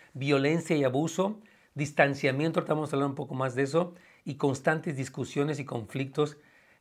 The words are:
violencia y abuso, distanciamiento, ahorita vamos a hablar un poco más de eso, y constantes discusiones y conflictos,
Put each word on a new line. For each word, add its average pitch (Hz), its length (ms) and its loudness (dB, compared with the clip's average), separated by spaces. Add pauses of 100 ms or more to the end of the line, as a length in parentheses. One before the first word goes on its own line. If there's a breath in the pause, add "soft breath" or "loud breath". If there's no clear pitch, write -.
(140 loud breath)
violencia 143 640 2
y 147 80 4
abuso, 160 560 0 (360 soft breath)
distanciamiento, 143 840 2
ahorita 156 140 -2
vamos 151 180 -2
a 143 40 -2
hablar 139 140 2
un 135 60 -6
poco 143 200 -8
más 131 200 -2
de 135 80 2
eso, 165 300 0 (320 loud breath)
y 143 100 -6
constantes 143 600 0
discusiones 139 640 -4
y 139 60 -8
conflictos, 135 720 -4 (440 soft breath)